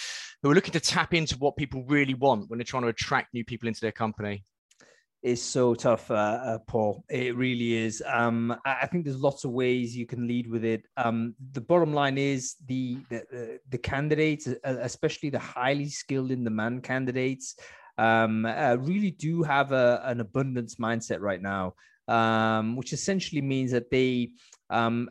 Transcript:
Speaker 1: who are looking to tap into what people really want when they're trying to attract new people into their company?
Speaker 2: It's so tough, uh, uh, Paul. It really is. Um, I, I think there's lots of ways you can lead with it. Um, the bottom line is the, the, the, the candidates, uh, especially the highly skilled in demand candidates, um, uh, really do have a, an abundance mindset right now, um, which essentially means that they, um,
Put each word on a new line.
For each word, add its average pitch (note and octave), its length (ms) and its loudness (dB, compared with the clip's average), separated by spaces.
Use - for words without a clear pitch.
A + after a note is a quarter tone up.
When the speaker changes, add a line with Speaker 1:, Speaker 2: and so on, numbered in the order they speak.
Speaker 1:
who C#3+ 80 4
are D3 40 8
looking - 180 4
to E3 80 0
tap - 320 0
into D#3+ 240 0
what C#3 220 0
people C3+ 280 -6
really C#3 280 2
want B2 340 2
when A#2 100 -8
they're A#2+ 60 -4
trying B2 200 -4
to A#2 40 0
attract - 460 -2
new A#2 100 -4
people A#2 240 -6
into A2 140 -6
their A2 100 -2
company? G#2 500 -4
Speaker 2:
It's B2 200 0
so B2 320 2
tough, A#2+ 360 0
uh, A#2+ 40 0
uh, A2 440 0
Paul. G#2+ 400 0
It B2+ 260 -2
really A#2+ 380 0
is. A2 340 -2
Um, A#2 480 2
I, C3 180 0
I C#3 40 -2
think F3 180 -2
there's C#3 120 -4
lots C#3 280 0
of C3+ 60 -2
ways B2 460 0
you A#2+ 100 -6
can A#2+ 220 -4
lead A#2+ 200 -2
with A2+ 160 -2
it. A2+ 200 0
Um, A#2 380 0
the B2 100 -6
bottom E3 300 4
line C#3 240 2
is C#3 380 0
the, B2+ 320 -4
the, A2+ 220 -8
the, A#2+ 300 -12
the B2 80 -4
candidates, D3+ 680 0
uh, A#2+ 160 -2
especially C3+ 680 -4
the A#2+ 100 -2
highly C#3+ 480 -2
skilled C3+ 420 -4
in B2+ 140 -2
demand A2+ 400 -2
candidates, C3 720 -2
um, A2+ 480 4
uh, B2 320 2
really F#3 320 0
do E3 320 -2
have C#3 300 2
a, A#2+ 320 6
an A#2+ 160 -2
abundance B2 560 -2
mindset A2+ 440 -2
right F#2+ 220 -2
now, G2 320 -2
um, A2+ 720 2
which C3 160 -8
essentially F3 480 -2
means C3+ 320 0
that A#2+ 180 0
they, B2+ 400 2
um, A#2 400 2